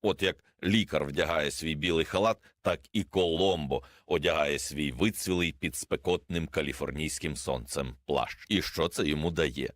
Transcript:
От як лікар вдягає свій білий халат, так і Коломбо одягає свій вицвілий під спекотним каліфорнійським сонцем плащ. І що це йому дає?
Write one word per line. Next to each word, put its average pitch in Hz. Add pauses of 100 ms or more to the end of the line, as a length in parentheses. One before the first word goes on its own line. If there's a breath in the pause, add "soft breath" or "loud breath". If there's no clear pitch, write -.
От 95
як 90 (200 soft breath)
лікар 90
вдягає 78
свій 80
білий 80
халат, 104 (260 soft breath)
так 87 (120)
і 104
Коломбо 85 (240 loud breath)
одягає 76
свій 73
вицвілий 90
під -
спекотним 85
каліфорнійським 73
сонцем 65 (100)
плащ. -
І 98
що -
це 95
йому 76
дає? 78